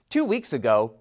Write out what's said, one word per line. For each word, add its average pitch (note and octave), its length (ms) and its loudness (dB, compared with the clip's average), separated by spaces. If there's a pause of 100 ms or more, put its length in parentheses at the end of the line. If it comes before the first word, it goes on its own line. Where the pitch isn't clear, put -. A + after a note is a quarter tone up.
Two D4+ 160 0
weeks A#3 280 -4
ago, A2+ 480 0